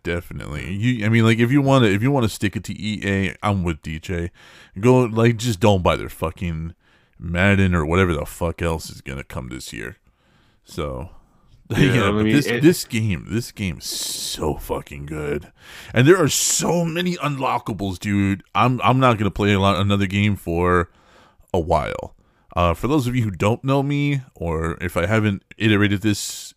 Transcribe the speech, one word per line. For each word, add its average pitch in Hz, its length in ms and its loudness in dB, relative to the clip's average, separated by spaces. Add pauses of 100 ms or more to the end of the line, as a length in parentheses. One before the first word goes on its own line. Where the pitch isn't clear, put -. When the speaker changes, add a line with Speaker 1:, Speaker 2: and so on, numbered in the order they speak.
Speaker 1:
definitely. 76 680 -6
You, 110 320 0
I 107 60 2
mean, 113 140 6
like, 113 160 6
if 120 120 2
you 143 80 4
wanna, 135 280 4
if 101 120 2
you 123 100 0
wanna 123 200 2
stick - 260 -4
it 95 80 -6
to - 80 -10
E 104 320 -6
A, 98 380 -2
I'm 98 220 0
with 85 180 -4
D 80 160 -8
J. 85 320 -6 (500)
Go, 127 200 6
like, 113 360 2
just 107 240 -4
don't 101 220 4
buy 82 140 2
their 50 120 -8
fucking 82 680 -8 (440)
Madden 92 560 2
or 82 100 2
whatever 87 300 2
the 71 100 -4
fuck - 380 -6
else 82 260 -4
is - 140 -18
gonna 67 220 -12
come 64 260 -12
this 62 240 -12
year. 57 240 -12 (680)
So, 69 460 -8 (540)
<laughs> - 60 -18
Speaker 2:
Yeah, 120 240 4
Speaker 1:
yeah, 110 140 0
Speaker 2:
I - 20 2
Speaker 1:
but 107 140 0
Speaker 2:
mean, 107 100 2
Speaker 1:
this, - 120 2
Speaker 2:
it 117 160 -2
Speaker 1:
this 175 220 4
game, 98 460 -4
this 117 200 -4
game 92 280 -6
is - 80 -16
so - 720 -6
fucking 71 500 -8
good, 147 460 -8 (420)
and 123 120 4
there 185 160 6
are 147 60 4
so - 560 0
many 175 320 -2
unlockables, 120 840 -4
dude. 98 440 0 (120)
I'm, 120 280 4
I'm 123 180 4
not 123 160 4
gonna 98 140 0
play 104 240 2
a 95 60 4
lot, 98 200 4
another 98 260 2
game 101 300 0
for 87 540 0 (640)
a 92 60 0
while. 78 540 -2 (400)
Uh, 85 200 2
for 110 140 -4
those 139 180 2
of 123 100 -2
you 127 60 2
who 107 80 -2
don't 98 340 -2
know 135 180 2
me, 143 380 -2 (140)
or 82 480 -4
if 90 160 -4
I 85 80 0
haven't 107 380 0 (120)
iterated 101 460 2
this - 540 -4